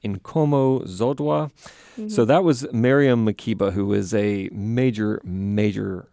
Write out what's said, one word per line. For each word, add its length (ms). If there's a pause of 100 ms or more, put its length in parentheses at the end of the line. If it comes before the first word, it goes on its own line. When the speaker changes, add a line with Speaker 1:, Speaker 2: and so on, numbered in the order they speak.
Speaker 1:
Nkomo 800
Zodwa. 640 (460)
So 60
Speaker 2:
Mm-hmm. 240
Speaker 1:
that 180
was 280
Miriam 540
Makeba, 460
who 140
was 280
a 380
major, 720
major 880